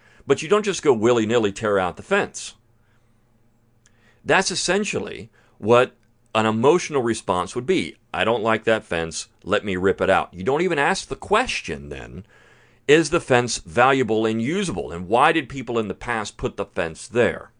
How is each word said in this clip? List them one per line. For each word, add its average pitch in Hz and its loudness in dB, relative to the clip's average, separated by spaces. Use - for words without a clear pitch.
But 135 2
you 156 -10
don't 208 2
just - -4
go 147 6
willy-nilly 113 2
tear 104 0
out 90 -2
the - -16
fence. - -4
That's 180 2
essentially 175 -4
what 120 4
an 110 2
emotional 135 2
response 101 -2
would 123 -6
be. 131 -2
"I 92 -2
don't 110 0
like 110 0
that 110 2
fence, 82 -6
let 101 -2
me 98 -4
rip 92 2
it 95 2
out." 90 0
You 92 -10
don't 139 0
even 170 0
ask 170 -2
the - -10
question 76 -4
then, 67 -14
"Is 151 4
the 165 0
fence 123 0
valuable 113 2
and 113 -2
usable? 127 -4
And 87 -8
why 123 4
did 156 -2
people 123 -6
in 110 -2
the 95 -6
past - -6
put - -6
the 98 -4
fence 82 -6
there?" 101 -2